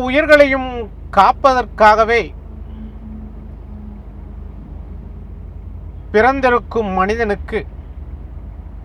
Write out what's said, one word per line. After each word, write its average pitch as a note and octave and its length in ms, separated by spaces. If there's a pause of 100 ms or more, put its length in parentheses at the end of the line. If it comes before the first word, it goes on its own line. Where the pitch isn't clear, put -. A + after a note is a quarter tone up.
உயிர்களையும் C4+ 640 (480)
காப்பதற்காகவே A3 1040 (4000)
பிறந்திருக்கும் A#3+ 880
மனிதனுக்கு G#3 640 (1200)